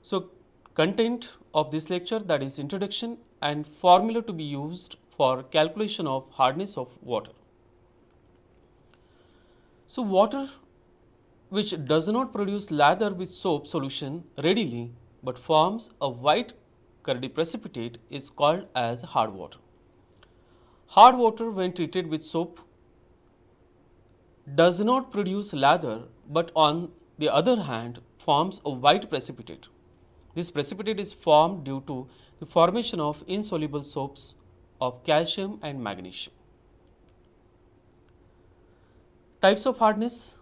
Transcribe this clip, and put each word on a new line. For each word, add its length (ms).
So 260
content 600
of 160
this 200
lecture, 300
that 220
is 180
introduction 580
and 260
formula 540
to 100
be 140
used 500
for 260
calculation 640
of 240
hardness 460
of 100
water. 320
So 160
water 460
which 240
does 200
not 260
produce 380
lather 420
with 160
soap 380
solution 560
readily 520
but 140
forms 640
a 80
white 460
curdy 240
precipitate 680
is 200
called 360
as 260
hard 320
water. 260
Hard 320
water 340
when 220
treated 340
with 160
soap 380
does 240
not 320
produce 420
lather 500
but 260
on 380
the 100
other 360
hand 360
forms 460
a 60
white 400
precipitate. 580
This 160
precipitate 480
is 120
formed 520
due 240
to 200
the 60
formation 540
of 260
insoluble 560
soaps 540
of 240
calcium 600
and 200
magnesium. 480
Types 240
of 140
hardness. 640